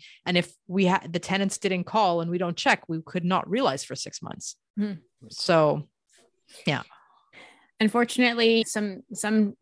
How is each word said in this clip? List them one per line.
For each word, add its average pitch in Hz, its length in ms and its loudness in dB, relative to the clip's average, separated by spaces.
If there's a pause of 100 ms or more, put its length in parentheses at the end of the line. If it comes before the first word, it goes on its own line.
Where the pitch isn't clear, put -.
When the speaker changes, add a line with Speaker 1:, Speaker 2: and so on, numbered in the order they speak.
(260)
Speaker 1:
And 180 100 0
if 175 160 0 (160)
we 185 160 2
had, 180 280 0
the 175 60 -2
tenants 196 400 -2
didn't 185 260 -2
call 185 360 2
and 170 100 -4
we 175 80 -2
don't 175 180 -2
check, - 320 0
we 165 160 -4
could 175 200 -6
not 180 240 0
realize 185 340 0
for - 140 -10
six - 260 -12
months. - 340 -12 (200)
Speaker 2:
Hmm. 208 160 -4 (380)
Speaker 1:
So, 151 580 2 (800)
yeah. 135 160 -2 (1000)
Speaker 2:
Unfortunately, 233 840 2
some, 208 380 -6 (100)
some 214 500 0